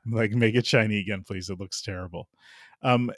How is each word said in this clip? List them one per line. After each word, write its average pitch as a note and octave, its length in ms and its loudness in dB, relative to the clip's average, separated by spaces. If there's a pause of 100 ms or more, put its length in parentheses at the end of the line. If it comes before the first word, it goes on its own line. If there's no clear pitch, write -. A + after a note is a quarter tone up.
Like, A2 260 0
"Make A2+ 240 4
it A#2+ 100 2
shiny G#2+ 340 2
again, F#2+ 260 -6
please. F#2+ 240 -8
It F#2 100 -8
looks F#2+ 220 -10
terrible." F2+ 460 -10 (540)
Um, B2 360 2